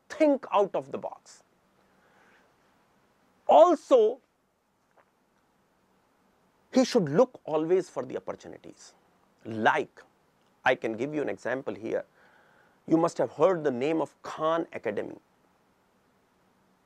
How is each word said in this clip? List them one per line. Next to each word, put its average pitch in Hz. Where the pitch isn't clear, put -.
think 285
out 196
of 139
the 120
box. -
Also, 285
he 254
should 180
look 196
always 160
for 135
the 127
opportunities. -
Like, 120
I 131
can 113
give 143
you 151
an 117
example 113
here. 101
You 160
must 165
have 135
heard 170
the 143
name 147
of -
Khan 160
Academy. 110